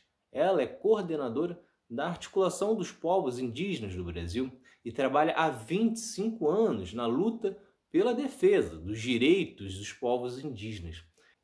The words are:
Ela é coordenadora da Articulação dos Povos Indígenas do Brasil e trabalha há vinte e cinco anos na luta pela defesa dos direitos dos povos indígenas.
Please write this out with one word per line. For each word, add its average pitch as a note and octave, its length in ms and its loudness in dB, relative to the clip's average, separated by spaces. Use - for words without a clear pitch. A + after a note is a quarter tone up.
Ela D#3+ 320 2
é A#2 40 -2
coordenadora E3 960 0
da C3+ 160 -4
Articulação F#3+ 680 0
dos F3+ 160 -4
Povos D3 480 0
Indígenas A#2+ 560 -4
do F2+ 80 -4
Brasil F2 440 -4
e A#2 80 -8
trabalha C#3+ 400 2
há D#3 180 2
vinte D#3+ 460 0
e - 60 -8
cinco G#3 460 -2
anos C#3+ 460 2
na A#2+ 100 -4
luta G3 540 0
pela A3 240 4
defesa F#3+ 640 4
dos G2+ 240 -6
direitos A#2+ 760 2
dos G2+ 160 -10
povos B2 460 -2
indígenas. G#2 640 -10